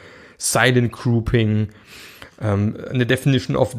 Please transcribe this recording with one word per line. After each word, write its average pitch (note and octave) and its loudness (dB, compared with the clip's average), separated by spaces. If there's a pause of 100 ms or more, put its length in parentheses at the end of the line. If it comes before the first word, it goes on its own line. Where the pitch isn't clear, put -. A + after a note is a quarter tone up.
(360)
Silent A#2+ 2
Grouping, A2 0 (760)
ähm, G#2 0 (140)
eine B2 0
Definition C3 0
of B2+ 0